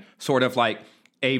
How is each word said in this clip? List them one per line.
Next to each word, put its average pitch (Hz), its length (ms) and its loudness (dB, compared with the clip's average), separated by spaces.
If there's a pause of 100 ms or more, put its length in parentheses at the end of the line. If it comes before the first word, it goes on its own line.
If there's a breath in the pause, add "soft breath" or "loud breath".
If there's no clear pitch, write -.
(180 soft breath)
sort 131 260 0
of, 123 120 -2
like, 113 220 0 (420 soft breath)
a 131 200 0